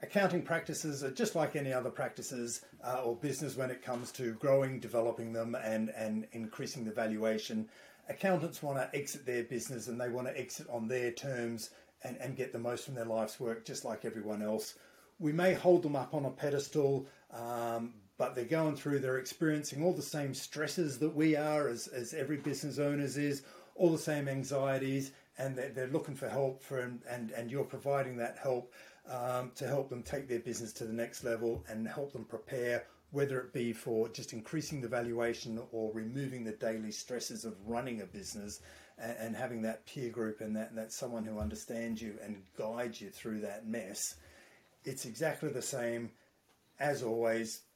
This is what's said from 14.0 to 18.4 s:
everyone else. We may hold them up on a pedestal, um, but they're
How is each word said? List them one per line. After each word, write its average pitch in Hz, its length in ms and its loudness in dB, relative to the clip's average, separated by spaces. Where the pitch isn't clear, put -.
everyone 107 360 -2
else. 107 340 0
We 151 140 2
may 180 220 6
hold 180 280 8
them 143 140 2
up 131 180 -2
on 143 120 2
a 131 40 2
pedestal, 139 760 4
um, 117 600 -2
but 127 180 2
they're 120 80 0